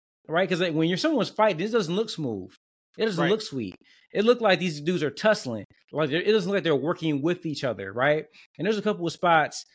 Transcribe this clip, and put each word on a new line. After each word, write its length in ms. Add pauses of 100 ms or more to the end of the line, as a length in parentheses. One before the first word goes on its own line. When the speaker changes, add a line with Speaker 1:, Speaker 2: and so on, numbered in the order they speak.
(280)
Speaker 1:
right? 220
'Cause, 100
like, 140
when 160
you're, 80
someone's 320
fighting, 300
this 120
doesn't 240
look 140
smooth. 420 (460)
It 80
doesn't 160
Speaker 2:
Right. 100
Speaker 1:
look 100
sweet. 340 (380)
It 100
looked 180
like 180
these 200
dudes 240
are 80
tussling. 540 (260)
Like, 180
they're, 120
it 100
doesn't 180
look 80
like 60
they're 120
working 460
with 240
each 180
other, 280
right? 340 (320)
And 80
there's 120
a 40
couple 240
of 80
spots, 600